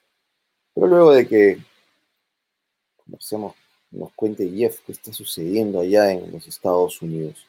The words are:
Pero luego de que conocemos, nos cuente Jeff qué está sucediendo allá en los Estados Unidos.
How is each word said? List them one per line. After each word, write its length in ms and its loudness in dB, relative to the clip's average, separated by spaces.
Pero 140 2
luego 240 6
de 160 4
que 300 4
conocemos, 580 -12
nos 220 -14
cuente 360 -4
Jeff 340 -4
qué 60 -18
está 220 -20
sucediendo 640 -6
allá 320 2
en 220 -8
los 160 -18
Estados 540 -2
Unidos. 460 -10